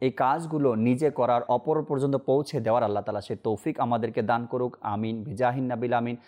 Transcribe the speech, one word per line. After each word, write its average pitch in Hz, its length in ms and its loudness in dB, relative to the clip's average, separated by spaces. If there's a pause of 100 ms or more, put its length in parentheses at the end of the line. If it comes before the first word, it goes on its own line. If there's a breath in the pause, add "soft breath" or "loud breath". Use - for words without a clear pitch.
এই 131 100 2
কাজগুলো 143 640 0
নিজে 123 340 2
করার, 120 340 2
অপর 151 400 0
পর্যন্ত 139 320 0
পৌঁছে 135 440 0
দেওয়ার 117 240 2
আল্লাহ 101 200 0
তাআলা 104 180 -4
সে 107 140 -6
তৌফিক 110 440 -4
আমাদেরকে 120 420 0
দান 117 240 0
করুক। 123 360 -2
আমিন। 110 420 -2
বিজাহিন 123 400 0
নাবিল 123 300 -2
আমিন 120 220 0 (120 soft breath)